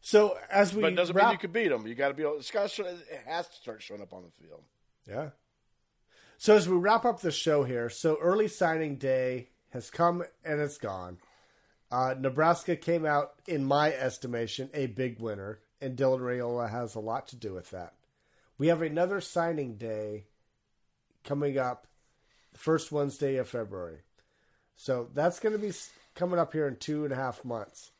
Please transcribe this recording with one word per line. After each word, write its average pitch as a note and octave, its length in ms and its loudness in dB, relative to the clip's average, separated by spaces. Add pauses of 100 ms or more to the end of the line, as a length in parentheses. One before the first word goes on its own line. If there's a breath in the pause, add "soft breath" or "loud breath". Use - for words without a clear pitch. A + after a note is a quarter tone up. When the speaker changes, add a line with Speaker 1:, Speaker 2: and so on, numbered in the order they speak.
Speaker 1:
So, G#3 360 6 (140)
as G3 240 6
we G#3+ 80 0
Speaker 2:
But F3+ 120 4
it - 20 0
doesn't F3 180 2
Speaker 1:
wrap G3+ 120 8
Speaker 2:
mean A#3 80 6
you F3+ 40 -8
can F3 140 -8
beat G#3+ 180 2
'em. A2 160 -2
You A#2 80 -8
gotta C#3 200 0
be D3+ 80 -6
able, D3+ 160 0
it's C3 120 -10
gotta, G3+ 380 -2
it E3 380 -14
has E3+ 220 -6
to - 60 -20
start A2 280 -14
showing G#2 200 -14
up F#2 100 -18
on F#2 120 -16
the E2+ 60 -20
field. D#2 340 -20 (420)
Speaker 1:
Yeah. C3 240 -10 (1080 soft breath)
So, G#3+ 180 8
as F3+ 120 4
we F#3 80 4
wrap G#3+ 280 4
up A#3+ 160 2
the F3 100 -2
show D3 320 2
here, B2 260 -2
so D#3 280 0
early G3 320 4
signing D#3+ 480 0
day B2+ 540 0 (200)
has - 200 -10
come F3 340 2 (200)
and D3+ 160 -2
it's D3 180 -4
gone. F2+ 400 -8 (720 soft breath)
Uh, C3 280 2
Nebraska D#3 560 2
came E3 320 0
out, D3 280 2 (120)
in D3+ 180 -2
my D3 280 4
estimation, B2+ 840 -4
a C#3 120 -2
big A#2 340 -4
winner, G#2+ 400 -6 (200)
and C3 160 -6
Dylan C3 240 4
Raiola A#2+ 500 -2
has A#2 240 -6
a A2+ 60 -8
lot A2+ 280 -6
to C3 80 -18
do A2 180 -8
with F2+ 160 -12
that. F2 240 -12 (640)
We C#3+ 100 2
have E3 140 4
another F3 380 0
signing E3 560 -2
day G#2+ 480 -6 (1000)
coming C#3+ 360 -2
up B2 280 -2 (680)
the - 60 -20
first D#3 320 0
Wednesday C#3+ 460 0
of B2+ 120 -2
February. F2+ 520 -8 (720)
So B2 400 -4
that's E3 240 0
gonna G#3+ 200 -2
be G#3 100 -4
s-, - 220 -10 (240)
coming F3+ 260 0
up D#3+ 140 0
here D#3 120 0
in C3 100 -4
two D3+ 280 -4
and C#3+ 80 -2
a B2+ 40 -4
half B2+ 280 -6
months. A#2 560 -10